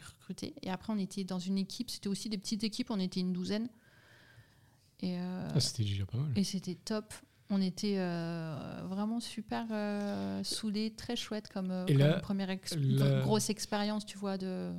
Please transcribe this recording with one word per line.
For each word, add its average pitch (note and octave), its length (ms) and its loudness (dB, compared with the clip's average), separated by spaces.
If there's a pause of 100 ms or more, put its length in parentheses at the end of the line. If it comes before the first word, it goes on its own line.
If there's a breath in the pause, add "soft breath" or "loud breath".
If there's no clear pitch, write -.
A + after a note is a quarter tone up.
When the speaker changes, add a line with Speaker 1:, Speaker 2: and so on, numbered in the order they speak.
Speaker 1:
recrutée. - 560 -10
Et - 80 -6
après, F#3 220 -4
on G#3+ 60 0
était G3 260 -2
dans F#3 140 -2
une F#3 180 0
équipe. G3 320 -2
C'était - 220 -4
aussi G3 180 -2
des G#3+ 80 -2
petites G3 260 -2
équipes. A3 280 -2
On G#3+ 100 0
était F#3 200 0
une F3+ 120 2
douzaine. G3 380 -2 (1300 soft breath)
Et, F3+ 180 -2
euh, F3+ 360 -4
Speaker 2:
Ah, D3+ 60 6
c'était - 240 0
déjà G2+ 200 0
pas A2+ 140 -4
mal. D3 180 0
Speaker 1:
et G3 80 4
c'était F3+ 300 -4
top. G#3+ 400 -4 (340)
On G3 140 4
était, F#3+ 360 2
euh, E3+ 880 -2
vraiment G#3 320 0
super, A#3 500 -4
euh, G3+ 720 0
soudés, G#3+ 500 0
très A#3+ 220 -6
chouette G#3+ 320 -4
comme, F#3+ 220 -2
euh, F#3 160 0
Speaker 2:
Et E3+ 80 6
Speaker 1:
comme C3+ 80 10
Speaker 2:
là, D3+ 180 8
Speaker 1:
première F#3+ 300 -2
ex-, F#3+ 260 -4
Speaker 2:
là, C3+ 460 6
Speaker 1:
grosse G#3 260 4
expérience, G#3 560 0
tu G3+ 140 -12
vois, G3 180 -2
de, F#3 420 -2